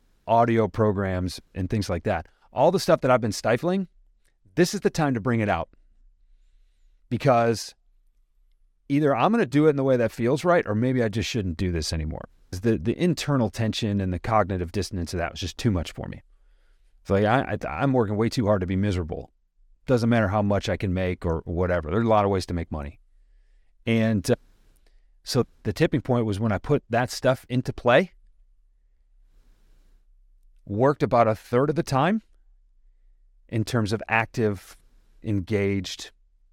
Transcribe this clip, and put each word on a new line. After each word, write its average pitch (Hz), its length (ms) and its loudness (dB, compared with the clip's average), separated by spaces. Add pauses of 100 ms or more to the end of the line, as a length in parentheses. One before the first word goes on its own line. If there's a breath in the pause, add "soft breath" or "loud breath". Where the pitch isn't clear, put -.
(260)
audio 113 420 2
programs 95 720 -2 (140)
and 95 140 -4
things 107 220 -2
like 87 140 -4
that, 87 220 -2 (260 soft breath)
all 147 180 4
the 180 100 0
stuff 160 220 2
that 127 80 2
I've 127 100 4
been 110 120 -4
stifling, 170 560 -2 (640)
this 175 200 2
is 190 60 -6
the 190 100 0
time 143 240 0
to 110 60 -2
bring 117 200 0
it 104 80 0
out." 85 200 -2 (1400)
Because 117 640 2 (1120)
either 143 280 2
I'm 151 160 2
gonna 233 140 2
do 147 200 4
it 156 40 8
in 139 60 0
the 135 80 0
way 131 120 4
that 113 160 2
feels 123 320 -2
right, 175 220 2
or 107 80 -2
maybe 123 280 2
I 110 60 0
just 104 200 -2
shouldn't 92 280 -4
do 90 160 -2
this 80 200 -4
anymore. 78 360 -6 (220)
The, 98 280 0
the 95 180 -2
internal 143 540 0
tension 107 500 -2
and 92 120 -2
the 87 80 -4
cognitive 95 500 0
dissonance 90 420 -6
of 92 60 -4
that 82 140 -4
was - 80 -12
just - 180 -8
too 113 140 0
much 85 180 -2
for - 160 -12
me. - 160 -14 (800)
It's - 80 -12
like, 98 140 2
I, 110 420 0
I, 78 160 -6
I'm 139 100 0
working 107 240 0
way 113 120 0
too 110 180 -2
hard 101 140 2
to 92 60 -2
be 92 100 -2
miserable. 92 540 -4 (560)
Doesn't 120 220 2
matter 113 200 2
how 107 120 0
much 101 280 0
I 95 80 -2
can 92 180 -2
make 90 320 -2
or 82 200 -2
whatever. 87 440 -2
There's 113 160 0
a - 20 0
lot 107 160 4
of 98 60 2
ways 95 160 -2
to 87 80 -6
make 82 160 -6
money. 73 300 -10 (840)
And, 110 440 0
uh, 120 60 4 (880)
so 120 220 0 (180)
the 107 80 -4
tipping 160 280 2
point 120 260 0
was 98 120 -2
when 110 140 0
I 92 60 0
put - 320 0
that 120 200 0
stuff - 380 -2
into 127 240 -2
play, 135 400 2 (2500)
worked 120 380 2
about 117 240 4
a 110 80 2
third 131 360 0
of 139 60 -2
the 165 60 0
time 165 400 0 (1300)
in 110 160 -2
terms 110 280 -2
of 107 160 -2
active, 110 680 -2 (480)
engaged 101 880 -4 (400)